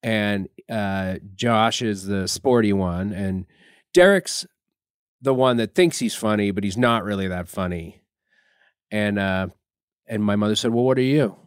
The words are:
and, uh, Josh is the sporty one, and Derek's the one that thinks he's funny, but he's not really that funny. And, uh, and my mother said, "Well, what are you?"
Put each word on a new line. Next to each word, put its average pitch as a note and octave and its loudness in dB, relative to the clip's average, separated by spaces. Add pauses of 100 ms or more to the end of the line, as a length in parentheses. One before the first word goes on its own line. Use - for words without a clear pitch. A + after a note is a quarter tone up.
and, G#2 -2 (220)
uh, G2 -4 (200)
Josh A2+ 2
is G2+ -4
the G2 -2
sporty A#2 2
one, F#2 -2
and F#2+ -6 (480)
Derek's - 4 (760)
the C3 2
one B2+ 4
that A2 -2
thinks F3 2
he's A#2 -2
funny, G#2 0
but G2 -4
he's G2+ -4
not A#2 2
really G2 -4
that F2+ -8
funny. F2 -8 (880)
And, G#2 -2
uh, F#2+ -2 (600)
and G#2+ -4
my G#2 2
mother G#2 0
said, A#2 -2
"Well, A#2 0
what C3 2
are B2+ 0
you?" C3 2 (120)